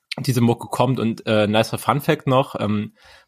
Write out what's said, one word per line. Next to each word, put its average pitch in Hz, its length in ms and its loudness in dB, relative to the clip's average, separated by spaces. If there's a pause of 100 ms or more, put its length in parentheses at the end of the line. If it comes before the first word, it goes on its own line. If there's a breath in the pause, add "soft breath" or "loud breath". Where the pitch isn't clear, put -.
(200)
diese 131 200 0
Mucke 117 280 0
kommt 123 320 0
und, 110 260 -4
äh, 107 220 2
nicer 107 280 2
Fun 131 240 0
Fact - 280 -2
noch, 131 300 2
ähm, 107 360 -4 (340 soft breath)